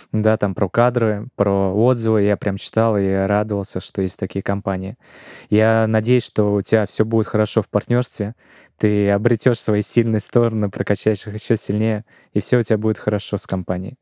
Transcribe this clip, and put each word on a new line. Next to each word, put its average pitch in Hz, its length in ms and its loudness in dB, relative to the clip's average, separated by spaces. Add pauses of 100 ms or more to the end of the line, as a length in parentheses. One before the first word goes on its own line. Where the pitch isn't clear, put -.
(120)
да, 107 240 2
там 101 200 -2
про 98 120 0
кадры, 113 680 0
про 98 360 2
отзывы. 113 500 2
Я 104 120 2
прям 98 220 -4
читал 113 400 0
и 98 120 0
радовался, 101 680 -2
что - 220 -6
есть 92 180 -4
такие 98 240 -6
компании. 98 540 -4 (520)
Я 110 380 4
надеюсь, 110 380 2
что 104 280 0
у 101 80 2
тебя 107 240 2
всё - 200 0
будет 113 220 0
хорошо 107 340 0
в - 80 -4
партнёрстве. 113 640 -2 (420)
Ты 104 340 2
обретёшь 113 480 2
свои 104 240 0
сильные 113 360 0
стороны, 110 500 0
прокачаешь - 580 -2
их 104 80 -8
ещё 113 200 -2
сильнее, 107 480 -2 (300)
и - 80 0
всё 123 180 2
у 117 40 2
тебя 110 140 0
будет 107 200 0
хорошо 101 400 -4
с - 80 -8
компанией. 92 560 -6